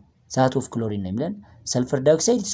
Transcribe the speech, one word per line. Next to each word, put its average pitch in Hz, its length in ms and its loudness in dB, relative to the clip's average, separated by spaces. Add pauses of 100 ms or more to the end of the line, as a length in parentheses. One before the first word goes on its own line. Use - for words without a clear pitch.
(300)
that 127 220 2
of 131 140 -2
chlorine 107 360 -4
ነው 92 80 -6
የሚለን። 147 240 -4 (320)
ሰልፈር 127 340 -2
ዳይኦክሳይድ 160 420 4 (120)